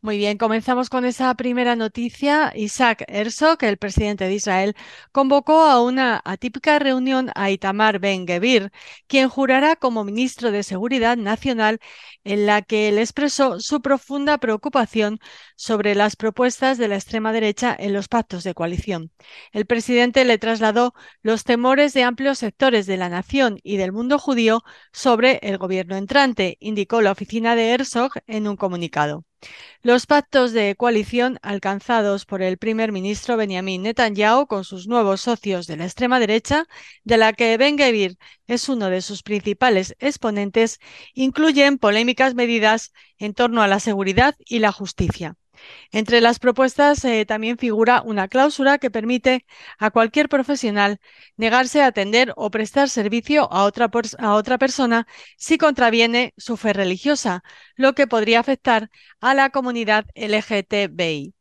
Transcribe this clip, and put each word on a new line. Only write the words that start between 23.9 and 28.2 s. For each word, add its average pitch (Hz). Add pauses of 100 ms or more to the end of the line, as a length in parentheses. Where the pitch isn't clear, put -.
mundo 247
judío 233 (300)
sobre 247
el 196
gobierno 185
entrante, 202
indicó 208
la 202
oficina 226
de 226
Herzog 254 (160)